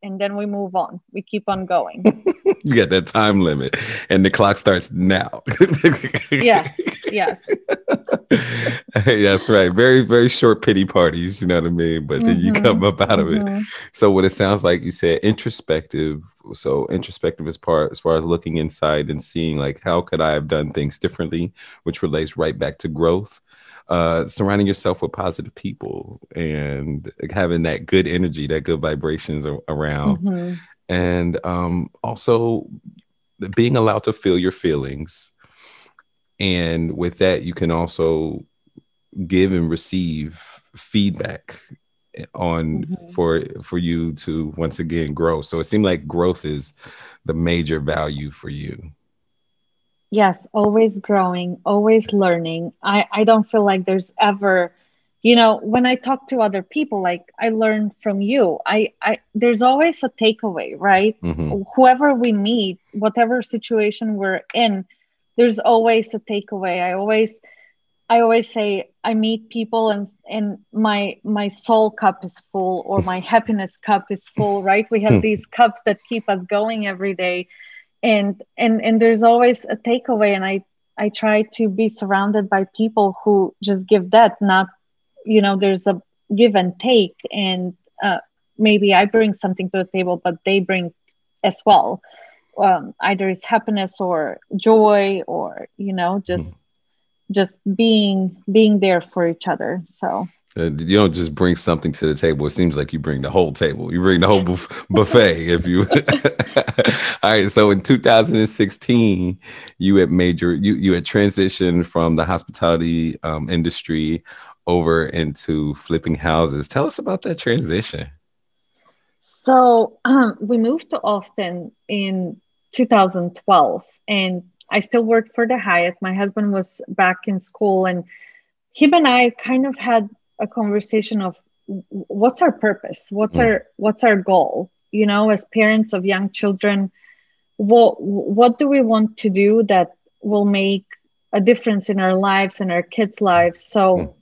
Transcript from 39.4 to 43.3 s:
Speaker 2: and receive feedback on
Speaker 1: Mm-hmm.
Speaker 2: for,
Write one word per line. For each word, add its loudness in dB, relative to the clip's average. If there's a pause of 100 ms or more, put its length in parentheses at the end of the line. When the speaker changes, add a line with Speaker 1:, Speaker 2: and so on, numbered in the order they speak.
Speaker 2:
and 0
receive -6 (340)
feedback -6 (760)
on -4
Speaker 1:
Mm-hmm. -12
Speaker 2:
for, 0 (220)